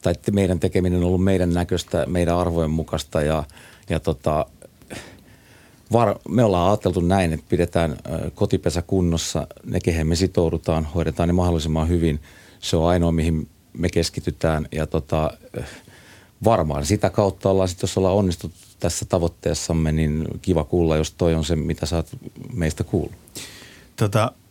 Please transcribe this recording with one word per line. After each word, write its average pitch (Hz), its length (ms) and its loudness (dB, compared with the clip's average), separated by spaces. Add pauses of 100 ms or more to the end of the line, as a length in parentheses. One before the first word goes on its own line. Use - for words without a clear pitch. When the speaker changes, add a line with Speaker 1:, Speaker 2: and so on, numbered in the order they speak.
Speaker 1:
tai 90 140 0
te-, - 160 -4
meidän 92 280 2
tekeminen 90 400 0
on 87 60 2
ollut 90 180 2
meidän 90 300 2
näköistä, 87 540 -2
meidän 87 300 0
arvojen 82 340 0
mukaista, 80 500 -4
ja, 78 220 0 (460)
ja 82 100 0
tota, 78 460 -2 (1500)
var-, 113 260 4 (100)
me 123 140 4
ollaan 92 260 4
ajateltu 95 300 0
näin, 87 340 2
että 73 160 -8
pidetään, 85 420 0
ö, 78 440 -6
kotipesä 90 460 0
kunnossa, 85 680 0 (180)
ne, 90 140 -4
kehen 82 280 0
me 85 80 2
sitoudutaan, 82 680 0
hoidetaan 82 440 -2
ne 87 40 2
mahdollisimman 80 560 0
hyvin. 82 300 2 (400)
Se - 180 -2
on 82 100 2
ainoa, 85 240 4
mihin 80 360 0 (260)
me 90 160 -2
keskitytään, 80 840 -2
ja 76 160 -2
tota, 78 440 -2 (260)
ö, - 60 -6 (800)
varmaan 78 420 2
sitä 98 240 2
kautta 98 400 0
ollaan 95 200 4
sit, 90 120 -10
jos - 160 -4
ollaan 95 180 2
onnistuttu 90 420 -2 (220)
tässä - 260 -4
tavoitteessamme, 80 840 0
niin 78 360 0 (140)
kiva 82 220 2
kuulla, 80 340 2
jos 78 140 0
toi 85 240 2
on 78 100 0
se, 82 100 0
mitä 78 300 -4
sä 82 100 -2
oot 80 120 -2 (460)
meistä 80 300 -2
kuullut. 76 320 -4 (800)
Speaker 2:
Tota, 107 360 2 (200)